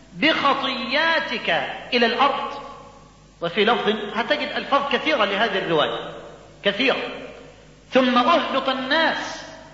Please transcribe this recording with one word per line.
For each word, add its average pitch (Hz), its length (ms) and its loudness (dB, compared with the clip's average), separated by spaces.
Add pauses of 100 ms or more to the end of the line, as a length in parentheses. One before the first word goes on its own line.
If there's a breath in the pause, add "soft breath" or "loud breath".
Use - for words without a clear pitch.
(120)
بخطياتك 262 1400 0 (420)
إلى 240 140 4
الأرض". - 560 0 (760)
وفي 170 240 0
لفظ، 214 300 2 (200)
هتجد 247 420 -2
ألفاظ 269 360 0
كثيرة 240 320 2
لهذه 196 340 0
الرواية، 160 520 0 (540)
كثيرة. 214 320 2 (960)
"ثم 247 260 6
أهبط 262 500 2
الناس 269 760 -2 (300)